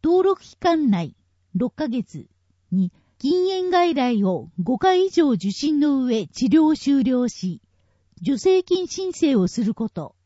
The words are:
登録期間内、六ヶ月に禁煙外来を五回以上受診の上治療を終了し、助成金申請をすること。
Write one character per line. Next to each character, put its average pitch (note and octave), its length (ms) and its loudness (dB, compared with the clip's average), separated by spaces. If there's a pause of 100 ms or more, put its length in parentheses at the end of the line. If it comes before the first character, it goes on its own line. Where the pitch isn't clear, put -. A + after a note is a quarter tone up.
登 F4+ 280 2
録 F#4+ 120 -2
期 - 140 -20
間 D#4+ 340 0
内、 E3+ 280 -2 (360)
六 A#3 220 -2
ヶ G#3 140 -6
月 A3+ 400 -8 (420)
に F3+ 220 -2 (240)
禁 F4+ 300 0
煙 F#4 220 -2
外 F4 240 2
来 B3 300 0
を F3 260 -4 (140)
五 A#3+ 160 -2
回 F#4 260 2
以 F#4+ 60 -2
上 D#4 180 2
受 G3 220 0
診 D4 280 -2
の C#4 240 2
上 A3+ 220 -2
治 - 220 -4
療 D#4 160 4
を D#4 120 4
終 C#4 280 0
了 B3 240 0
し、 F#3 340 -6 (640)
助 C4+ 140 -2
成 F#4 240 4
金 F4+ 240 -2
申 F#4+ 220 -6
請 C#4+ 260 0
を F#3 120 4
す - 160 -4
る G#3+ 120 -2
こ A3+ 140 -6
と。 - 260 -12 (100)